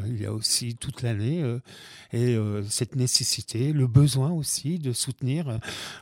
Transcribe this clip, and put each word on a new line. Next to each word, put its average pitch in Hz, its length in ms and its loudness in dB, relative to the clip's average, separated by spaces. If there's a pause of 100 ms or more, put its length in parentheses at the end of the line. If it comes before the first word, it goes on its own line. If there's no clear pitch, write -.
il 113 140 -2
y 104 40 -4
a 104 60 -4
aussi 117 440 -2
toute - 260 -10
l'année, 120 420 0
euh, 120 160 -2 (540)
et, 120 220 4
euh, 104 340 0
cette - 260 -2
nécessité, 123 800 0
le 135 140 4
besoin 135 440 6
aussi 165 480 -2
de 131 140 -2
soutenir, 135 560 -2
euh, 113 80 -2 (440)